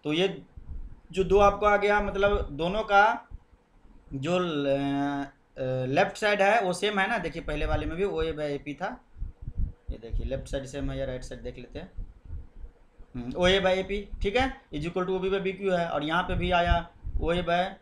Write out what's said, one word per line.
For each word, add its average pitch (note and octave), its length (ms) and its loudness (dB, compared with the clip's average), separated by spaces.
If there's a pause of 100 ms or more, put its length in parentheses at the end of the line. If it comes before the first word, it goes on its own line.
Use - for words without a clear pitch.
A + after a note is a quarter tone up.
तो D3+ 80 0
ये F3 140 2 (840)
जो F#3 120 0
दो F3+ 160 4
आपको G3+ 260 6
आ G3+ 120 8
गया, G#3 240 2
मतलब G3+ 520 2
दोनों F3 300 0
का G#3+ 440 6 (880)
जो D#3 240 0
ल-, C#3+ 880 0 (320)
अ, B2+ 320 -2
left F#3 280 2
side G#3 240 2
है G#3 200 6
वो F#3 120 0
same G3 260 0
है F#3+ 100 2
ना। A#3 100 0
देखिए E3 240 -6
पहले D#3 220 -2
वाले D3+ 200 0
में D#3 120 -4
भी F#3 80 0
ओए D#3+ 280 -2
by D3+ 160 -4
एपी C#3+ 240 -6
था, F3+ 160 -6 (1000)
ये A#2+ 80 -8
देखिए A2 260 -4
left C3 220 -4
side C#3 200 -6
same C3+ 240 -4
है C3+ 80 -6
या C3+ 60 -2
right B2+ 180 -6
side B2 180 -12
देख B2 160 -10
लेते B2+ 220 -12
हैं, F3+ 120 -14 (1200)
हम्म, B2 200 -8
ओए F#3 240 4
by F#3 160 2
एपी, G3 320 -4 (140)
ठीक G3+ 140 0
है, C4 160 2 (200)
is D3+ 160 -6
equal C#4 180 -2
to G3 60 -4
ओबी F#3 180 -2
by F#3+ 120 0
बीक्यू F#3+ 300 -2
है। E3+ 160 0
और D3 160 -2
यहाँ D#3+ 200 0
पे F3+ 140 -2
भी F3 160 0
आया F3 360 4 (320)
ओए E3+ 220 0
by F3 220 2 (160)